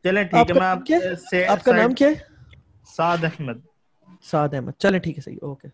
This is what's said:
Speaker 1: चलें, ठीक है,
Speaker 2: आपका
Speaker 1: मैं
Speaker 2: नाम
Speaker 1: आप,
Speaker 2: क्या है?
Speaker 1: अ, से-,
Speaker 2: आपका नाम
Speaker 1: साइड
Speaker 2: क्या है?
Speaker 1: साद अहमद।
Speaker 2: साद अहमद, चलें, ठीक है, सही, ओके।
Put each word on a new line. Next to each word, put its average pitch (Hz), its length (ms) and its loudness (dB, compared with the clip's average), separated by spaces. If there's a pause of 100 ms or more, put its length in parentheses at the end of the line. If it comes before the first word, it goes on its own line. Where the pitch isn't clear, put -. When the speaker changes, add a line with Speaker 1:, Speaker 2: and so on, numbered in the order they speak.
Speaker 1:
चलें, 190 220 0
ठीक 170 80 -6
है, 233 60 6
Speaker 2:
आपका 180 140 4
Speaker 1:
मैं 175 80 6
Speaker 2:
नाम 185 160 0
Speaker 1:
आप, - 100 -12
Speaker 2:
क्या 320 100 2
है? 349 60 0
Speaker 1:
अ, 180 100 -6
से-, 185 360 -2
Speaker 2:
आपका 208 220 2
नाम 220 160 4
Speaker 1:
साइड 254 100 -2
Speaker 2:
क्या 277 120 6
है? - 160 -4 (600)
Speaker 1:
साद 170 400 -2
अहमद। 143 380 -8 (580)
Speaker 2:
साद 147 340 -2
अहमद, 127 240 -8
चलें, 196 220 2
ठीक 165 140 -8
है, 143 60 -12
सही, - 160 -16
ओके। 143 360 -14